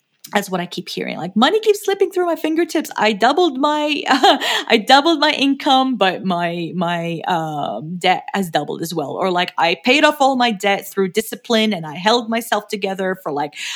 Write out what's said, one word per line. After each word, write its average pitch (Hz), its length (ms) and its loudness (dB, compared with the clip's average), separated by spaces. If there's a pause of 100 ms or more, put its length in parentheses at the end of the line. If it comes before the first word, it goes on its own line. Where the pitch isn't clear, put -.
(320)
That's 196 180 -2
what 185 100 -2
I 175 60 -6
keep - 220 -12
hearing. - 300 -8
Like, 180 180 -8
"Money 320 240 4
keeps 415 240 2
slipping 392 260 0
through 359 160 -2
my 330 80 0
fingertips. 320 640 -2
I 214 160 2
doubled 262 480 2
my, 302 480 0
<laughs> - 0 -
I 277 760 2
doubled 277 360 6
my 302 100 4
income, 269 640 2
but 190 300 0
my, 175 500 -2
my, 170 540 -4
um, 156 680 -4
debt 180 280 0 (100)
has 185 160 -2
doubled 151 320 -4
as 170 100 -6
well." 147 200 -4
Or 175 180 -2
like, 180 260 -2
"I 170 280 2
paid 277 180 4
off 294 180 4
all 269 140 4
my 247 160 2
debt 196 380 -2
through 190 240 -2
discipline 220 600 0
and 165 140 -6
I 151 80 -10
held 214 340 0
myself 226 380 -4
together 190 560 -4
for, 165 80 -8
like, 147 240 -6 (220)